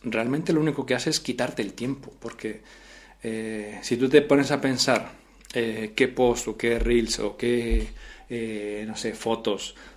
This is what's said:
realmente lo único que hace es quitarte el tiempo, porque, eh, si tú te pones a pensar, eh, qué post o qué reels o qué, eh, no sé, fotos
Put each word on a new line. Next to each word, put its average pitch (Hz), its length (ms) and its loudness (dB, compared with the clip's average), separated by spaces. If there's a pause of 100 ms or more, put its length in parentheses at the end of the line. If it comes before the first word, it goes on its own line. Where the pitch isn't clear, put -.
realmente 123 500 0
lo 156 80 4
único 147 240 0
que 127 100 2
hace 123 160 -2
es 151 100 0
quitarte 123 420 -2
el 98 100 -4
tiempo, 135 460 -6
porque, - 440 -10 (600)
eh, 110 600 -6
si - 140 0
tú 127 120 4
te 143 140 10
pones 143 280 4
a 143 100 2
pensar, 131 520 2 (420)
eh, 110 400 -2
qué 127 140 4
post 123 400 2
o 107 80 -6
qué 117 220 0
reels 117 420 2
o 104 160 -4
qué, 117 520 0 (400)
eh, 107 580 -6
no 107 100 -10
sé, 110 160 -4
fotos 110 600 -2 (220)